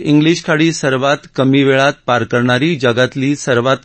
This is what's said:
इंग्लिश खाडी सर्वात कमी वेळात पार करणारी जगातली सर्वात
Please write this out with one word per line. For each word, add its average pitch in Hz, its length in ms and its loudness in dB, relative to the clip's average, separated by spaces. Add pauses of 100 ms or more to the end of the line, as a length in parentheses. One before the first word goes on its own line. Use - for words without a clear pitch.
इंग्लिश 151 460 0
खाडी 160 260 0
सर्वात 139 440 -2 (200)
कमी 135 260 2
वेळात 135 300 2 (140)
पार 123 180 0
करणारी 123 520 0
जगातली 127 600 -2
सर्वात 131 480 0